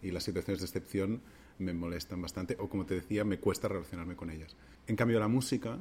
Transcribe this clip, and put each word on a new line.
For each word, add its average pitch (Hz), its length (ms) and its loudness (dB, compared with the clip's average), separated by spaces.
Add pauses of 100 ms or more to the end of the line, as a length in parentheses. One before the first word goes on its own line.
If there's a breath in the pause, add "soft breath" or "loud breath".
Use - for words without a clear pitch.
Y 95 100 -2
las 87 120 -4
situaciones 92 360 0
de 92 60 -2
excepción 98 540 0 (380 loud breath)
me 90 160 -2
molestan 87 480 -4
bastante, 87 360 -4
o 98 120 -4
como 95 160 0
te - 80 2
decía, 104 280 2
me 98 160 2
cuesta 101 300 2
relacionarme 87 480 -4
con 85 140 -6
ellas. 78 260 -12 (300 loud breath)
En 113 100 2
cambio, 117 240 6
la 107 80 4
música 123 520 2